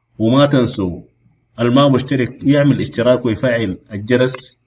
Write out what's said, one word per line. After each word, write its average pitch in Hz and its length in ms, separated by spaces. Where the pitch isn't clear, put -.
وما 127 260
تنسوا 110 560
الما 123 300
مشترك 127 540
يعمل 143 380
اشتراك 123 440
ويفعل 113 520
الجرس 123 720